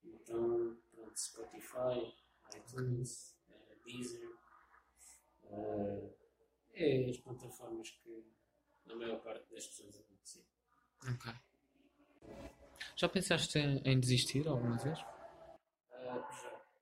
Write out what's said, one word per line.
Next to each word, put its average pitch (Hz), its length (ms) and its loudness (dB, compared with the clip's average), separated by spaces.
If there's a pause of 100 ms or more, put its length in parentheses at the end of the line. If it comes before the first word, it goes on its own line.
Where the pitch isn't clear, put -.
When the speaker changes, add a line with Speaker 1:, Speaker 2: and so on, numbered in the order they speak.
Speaker 1:
Então, 117 720 2 (160)
pronto, 110 260 -12
Spotify, 120 960 -4 (400)
iTunes, 127 800 -4 (160)
eh, - 260 -20 (100)
Deezer, 120 420 -6 (1160)
eh, 104 680 -2 (640)
é 131 360 4
as 123 80 -2
plataformas 117 720 -10 (120)
que 113 220 -16 (680)
a 113 40 -12
maior 117 280 -2
parte - 320 -10
das - 120 -10
pessoas - 340 -16
aconhecem. - 440 -20 (680)
Speaker 2:
Ok. 120 180 -8 (1600)
Já 175 120 4
pensaste 170 500 4
em, 143 260 6
em 131 160 10
desistir 127 460 6
alguma 120 320 2
vez? 151 200 0 (920)
Speaker 1:
Ah, 123 360 -6 (140)
já. - 180 -12 (220)